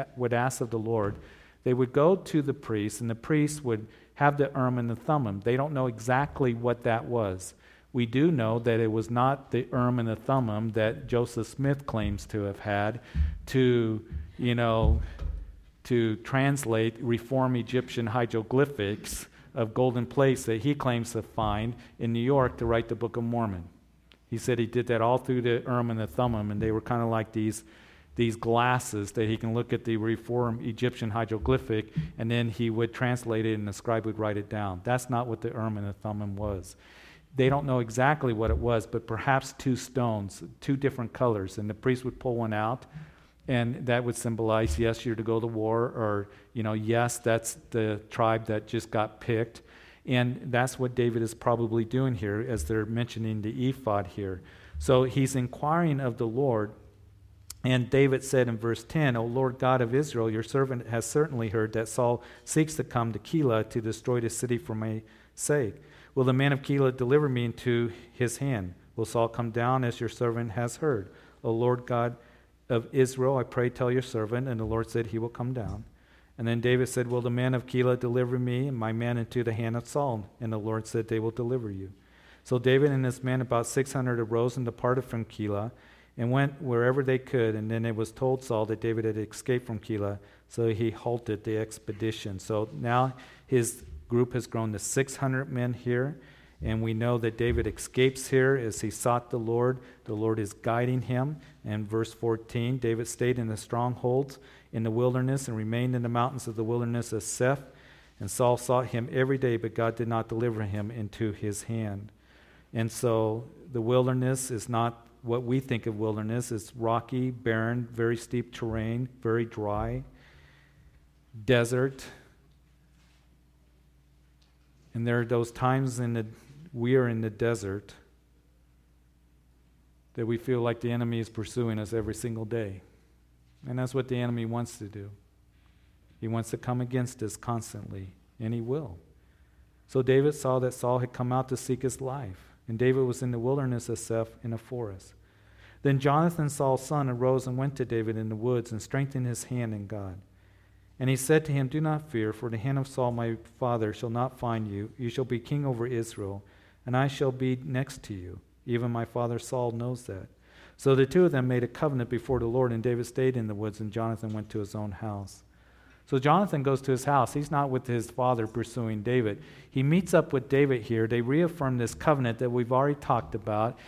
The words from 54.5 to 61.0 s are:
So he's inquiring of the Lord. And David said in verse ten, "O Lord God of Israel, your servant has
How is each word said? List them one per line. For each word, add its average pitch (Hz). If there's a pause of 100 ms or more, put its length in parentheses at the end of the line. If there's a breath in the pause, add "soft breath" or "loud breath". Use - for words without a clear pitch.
So 127
he's 131
inquiring 147
of 123
the 117
Lord. 113 (960)
And 127
David 135
said 127
in 117
verse 113
ten, 143
"O 113
Lord 127
God 127
of 120
Israel, 120
your 110
servant 131
has 113